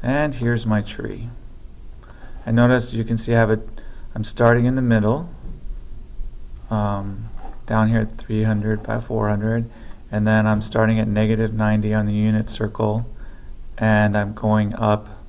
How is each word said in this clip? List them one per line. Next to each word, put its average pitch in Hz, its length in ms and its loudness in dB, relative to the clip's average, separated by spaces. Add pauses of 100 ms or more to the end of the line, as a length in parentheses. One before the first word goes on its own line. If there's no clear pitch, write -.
And 143 320 0
here's 117 280 2
my 107 180 2
tree. 113 480 -8 (1160)
And 117 100 2
notice 123 380 4
you 113 100 -2
can 117 140 0
see 120 160 0
I 117 60 6
have 110 100 4
it, 107 180 0 (460)
I'm - 100 -4
starting 117 420 4
in 127 100 2
the 131 80 0
middle, 120 460 2 (1400)
um, 101 560 -2 (400)
down 110 240 2
here 113 120 4
at 110 160 -2
three 110 260 0
hundred 107 400 0
by 113 160 -2
four 110 300 -2
hundred, 113 400 0 (420)
and 107 160 2
then 110 180 6
I'm 107 160 2
starting 110 380 2
at 110 80 0
negative 107 460 2
ninety 107 400 2
on 107 120 2
the 104 80 0
unit 107 360 2
circle, 110 580 -2 (720)
and 107 360 4
I'm 104 180 0
going 107 420 2
up 107 320 2 (220)